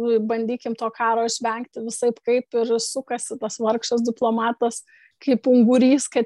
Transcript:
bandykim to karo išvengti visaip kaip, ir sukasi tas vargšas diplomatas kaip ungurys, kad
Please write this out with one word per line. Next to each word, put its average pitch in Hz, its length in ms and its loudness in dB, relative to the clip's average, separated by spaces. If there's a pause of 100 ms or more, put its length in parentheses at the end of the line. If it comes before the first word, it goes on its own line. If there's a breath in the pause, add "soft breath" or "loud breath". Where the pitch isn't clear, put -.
(200)
bandykim 226 540 -4
to 226 160 -6
karo 226 360 0
išvengti 233 580 -6
visaip 233 400 -2
kaip, 247 300 0
ir 233 260 0
sukasi - 580 -8
tas - 220 -8
vargšas 233 400 0
diplomatas 233 800 -2 (400 soft breath)
kaip 247 260 0
ungurys, 254 600 6
kad 240 180 0